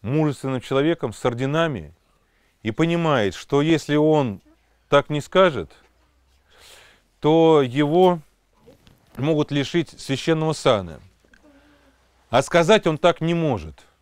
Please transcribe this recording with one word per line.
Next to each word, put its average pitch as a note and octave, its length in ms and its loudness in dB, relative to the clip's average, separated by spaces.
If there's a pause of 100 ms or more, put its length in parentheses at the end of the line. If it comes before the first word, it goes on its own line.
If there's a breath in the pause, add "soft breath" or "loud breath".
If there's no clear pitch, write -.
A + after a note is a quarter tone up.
мужественным C3+ 580 -4
человеком C#3 540 -2
с - 100 -20
орденами, C3+ 680 -2 (680)
и A2+ 100 -4
понимает, D#3+ 640 0
что - 260 -2
если D3+ 340 0
он D3+ 460 0 (480)
так C#3+ 200 2
не D3 120 -4
скажет, D3 500 0 (1500 soft breath)
то D#3+ 400 4
его D3+ 580 2 (960)
могут D3 360 -2
лишить C#3+ 460 -4
священного D#3+ 540 -4
сана. G2 480 -2 (1300 soft breath)
А B2 120 2
сказать F3 440 2
он D#3 120 -2
так E3+ 240 0
не E3 120 -2
может. A#2+ 480 -4 (200)